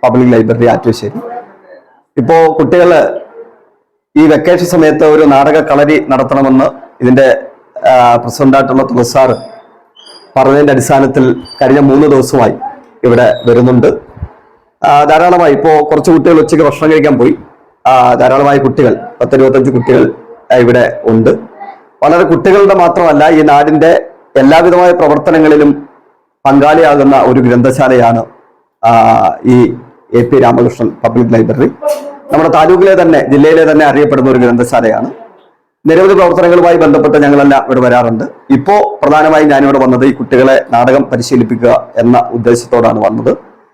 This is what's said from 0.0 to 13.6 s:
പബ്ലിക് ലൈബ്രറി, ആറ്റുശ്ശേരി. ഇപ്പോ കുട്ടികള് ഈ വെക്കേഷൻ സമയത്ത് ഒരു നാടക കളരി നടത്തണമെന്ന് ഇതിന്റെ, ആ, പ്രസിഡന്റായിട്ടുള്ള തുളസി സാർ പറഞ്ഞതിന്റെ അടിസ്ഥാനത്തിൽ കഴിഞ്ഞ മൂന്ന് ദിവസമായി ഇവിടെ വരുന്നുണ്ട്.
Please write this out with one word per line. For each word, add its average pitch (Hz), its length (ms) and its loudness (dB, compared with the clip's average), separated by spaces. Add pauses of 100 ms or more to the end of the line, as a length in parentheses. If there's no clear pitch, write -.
പബ്ലിക് 123 280 0
ലൈബ്രറി, 113 340 0
ആറ്റുശ്ശേരി. 113 520 -4 (960)
ഇപ്പോ 160 420 0
കുട്ടികള് 165 640 0 (960)
ഈ 156 100 2
വെക്കേഷൻ 175 400 0
സമയത്ത് 160 380 0
ഒരു 151 180 2
നാടക 143 380 2
കളരി 147 480 -2
നടത്തണമെന്ന് 135 560 0 (360)
ഇതിന്റെ, 127 380 2 (500)
ആ, 123 280 2
പ്രസിഡന്റായിട്ടുള്ള 131 680 -2
തുളസി 120 300 -4
സാർ 131 240 0 (1000)
പറഞ്ഞതിന്റെ 135 360 2
അടിസ്ഥാനത്തിൽ 131 640 0 (260)
കഴിഞ്ഞ 131 160 2
മൂന്ന് 139 280 2
ദിവസമായി 131 480 0 (500)
ഇവിടെ 117 420 0
വരുന്നുണ്ട്. 120 400 2 (1000)